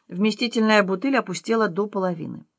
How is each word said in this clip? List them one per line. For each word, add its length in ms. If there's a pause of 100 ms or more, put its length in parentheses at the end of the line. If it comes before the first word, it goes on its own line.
вместительная 760
бутыль 340
опустела 520
до 180
половины. 580 (140)